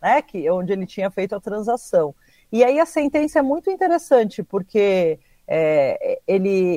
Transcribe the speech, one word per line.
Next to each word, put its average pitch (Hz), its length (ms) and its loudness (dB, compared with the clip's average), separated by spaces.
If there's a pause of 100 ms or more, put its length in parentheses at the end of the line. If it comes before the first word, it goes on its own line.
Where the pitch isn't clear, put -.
né, 208 200 2
que, 160 280 -6
onde 180 220 -2
ele 190 140 -6
tinha 190 240 -6
feito 196 240 -6
a 196 60 -8
transação. 202 720 -2 (380)
E 226 100 4
aí 262 160 4
a 320 80 2
sentença 302 540 0
é - 20 4
muito 285 260 -2
interessante, 330 720 0
porque, 185 800 0 (300)
é, 156 760 0
ele, 190 240 0 (280)